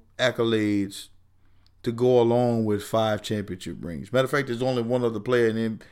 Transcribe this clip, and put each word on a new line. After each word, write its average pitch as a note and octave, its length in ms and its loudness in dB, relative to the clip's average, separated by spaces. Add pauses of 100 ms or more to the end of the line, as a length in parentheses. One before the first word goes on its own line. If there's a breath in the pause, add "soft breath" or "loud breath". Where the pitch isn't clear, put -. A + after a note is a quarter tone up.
(180)
accolades A2 920 0 (720)
to B2 80 -2
go B2 280 4
along A#2 460 2
with G#2 180 0
five A2 380 0
championship F2+ 580 -8
rings. D#2 320 -12
Matter C3 140 2
of B2+ 60 -8
fact, C#3 160 -2
there's A#2+ 160 -4
only B2+ 180 0
one B2 220 -2
other A2+ 160 -2
player A#2+ 300 2
in A2+ 300 -2 (120)